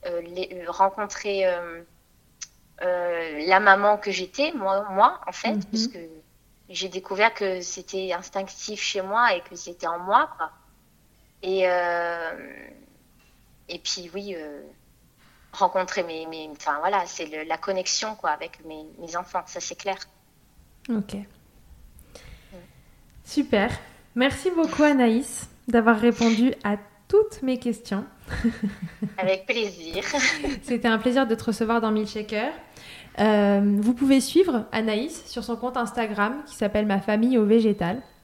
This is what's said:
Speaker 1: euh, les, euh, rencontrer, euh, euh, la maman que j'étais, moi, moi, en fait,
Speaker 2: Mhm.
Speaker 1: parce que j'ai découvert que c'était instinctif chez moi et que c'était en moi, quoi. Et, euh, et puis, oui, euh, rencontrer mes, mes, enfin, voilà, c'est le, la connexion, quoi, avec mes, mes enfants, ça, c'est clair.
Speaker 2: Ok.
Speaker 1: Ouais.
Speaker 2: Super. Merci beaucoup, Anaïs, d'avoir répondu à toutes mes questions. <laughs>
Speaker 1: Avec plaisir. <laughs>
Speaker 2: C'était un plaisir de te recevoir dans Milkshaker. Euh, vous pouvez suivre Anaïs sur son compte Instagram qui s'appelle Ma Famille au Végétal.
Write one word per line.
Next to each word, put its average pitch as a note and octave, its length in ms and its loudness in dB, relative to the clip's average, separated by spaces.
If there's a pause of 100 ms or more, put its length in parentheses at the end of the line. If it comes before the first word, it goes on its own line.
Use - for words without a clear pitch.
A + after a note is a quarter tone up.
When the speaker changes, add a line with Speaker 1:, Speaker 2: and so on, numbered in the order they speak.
Speaker 1:
euh, F3 140 -4
les, F3 320 -8
euh, F3 180 -10
rencontrer, G3 760 0
euh, F3 320 -4 (1000)
euh, E3+ 680 -2
la F#3+ 120 8
maman G3+ 360 6
que G#3 160 -6
j'étais, A3 400 -2
moi, G3+ 380 -2
moi, A3 360 4
en A3+ 60 -8
fait, A3+ 220 -4
Speaker 2:
Mhm. G3+ 180 -2
Speaker 1:
parce A3 160 -2
que G3+ 100 -12 (720)
j'ai F#3 200 -6
découvert G3 440 0
que F#3 280 -2
c'était F#3 500 -6
instinctif F#3+ 680 -8
chez - 200 -2
moi G#3 340 2
et F3 60 -4
que - 160 -18
c'était F3 300 -12
en E3+ 120 -4
moi, G#3+ 380 2
quoi. - 140 -8 (920)
Et, F#3+ 240 0
euh, E3+ 640 -2 (1400)
et F3 80 -10
puis, F3 360 -8
oui, G3+ 220 -8
euh, D3 240 -12 (920)
rencontrer F#3+ 520 0
mes, D#3+ 220 -8
mes, D#3 260 -12
enfin, D3 280 -4
voilà, F#3+ 260 0
c'est F3 200 -10
le, D#3 220 -10
la E3+ 80 -4
connexion, G3 600 -4
quoi, E3+ 140 -4
avec E3 360 -8
mes, D#3 180 -14 (160)
mes E3+ 160 -10
enfants, F3+ 300 -6
ça, - 140 -12
c'est - 160 -10
clair. F#3+ 200 -4 (920)
Speaker 2:
Ok. G#3 240 -2
Speaker 1:
Ouais. G3+ 120 -10 (2000)
Speaker 2:
Super. A#3+ 460 2 (440)
Merci C4+ 360 2
beaucoup, D#4+ 320 2
Anaïs, B3+ 680 2 (200)
d'avoir A3+ 300 6
répondu A#3 540 4 (120)
à G#3 120 0 (320)
toutes G#4+ 340 2
mes B3+ 160 0
questions. A3 460 -4 (240)
<laughs> - 880 -4
Speaker 1:
Avec F#3+ 280 0
plaisir. F3+ 580 -6 (280)
<laughs> C#4+ 300 -4
Speaker 2:
C'était A#3+ 260 0
un A3 100 2
plaisir B3+ 280 2
de A3 80 0
te A3 100 -8
recevoir A3+ 360 0
dans A3 100 0
Milkshaker. G#3+ 640 -4 (640)
Euh, G#3 420 6 (200)
vous A#3 140 4
pouvez C4+ 260 6
suivre C#4+ 520 2
Anaïs A3 540 -2
sur - 180 -8
son A#3 120 -4
compte B3 200 -6
Instagram A3 600 -2 (100)
qui - 80 -18
s'appelle G#3+ 320 0
Ma G3 140 2
Famille A3+ 360 2
au G#3+ 80 6
Végétal. G#3 560 4 (240)